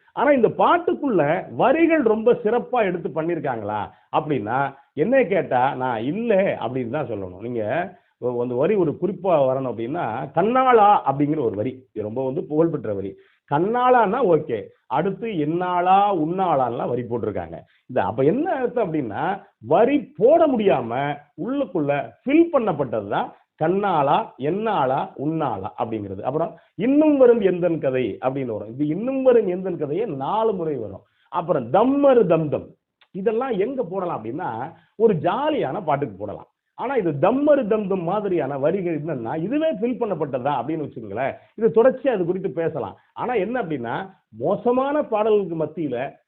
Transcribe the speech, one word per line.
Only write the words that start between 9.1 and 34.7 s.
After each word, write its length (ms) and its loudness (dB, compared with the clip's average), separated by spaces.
வரணும் 380 2
அப்படின்னா, 640 -6
"கண்ணாளா" 720 6
அப்படிங்கிற 340 0
ஒரு 160 -2
வரி, 380 -6
இது 120 -6
ரொம்ப 200 -4
வந்து 180 -4
புகழ்பெற்ற 500 -2
வரி. 220 -6
கண்ணாளான்னா 760 4
ஓகே, 380 2
அடுத்து 400 -2
"என்னாளா, 680 2
உன்னாளான்லாம்" 760 0
வரி 140 -2
போட்டிருக்காங்க. 560 -6
இந்த, 160 -2
அப்ப 200 -2
என்ன 280 2
அர்த்தம் 420 -2
அப்படின்னா, 500 -4
வரி 580 2
போட 300 6
முடியாம 720 0
உள்ளுக்குள்ள 640 -2
ஃபில் 280 4
பண்ணப்பட்டது 540 0
தான் 260 -4
"கண்ணாளா, 760 2
என்னாளா, 760 -2
உன்னாளா" 520 -4
அப்படிங்கிறது. 440 -6
அப்புறம் 360 -4
"இன்னும் 420 4
வரும் 240 8
எந்தன் 380 2
கதை" 420 -2
அப்படின்னு 360 -2
வரும். 120 -10
இது 180 -4
"இன்னும் 360 -4
வரும் 240 6
எந்தன் 300 -4
கதையே" 280 -4
நாலு 480 -2
முறை 220 -4
வரும். 260 -10
அப்புறம் 440 -2
"தம்மரு 520 6
தம்தம்", 420 0
இதெல்லாம் 480 -2
எங்க 240 -2
போடலாம் 400 -6
அப்படின்னா, 500 -8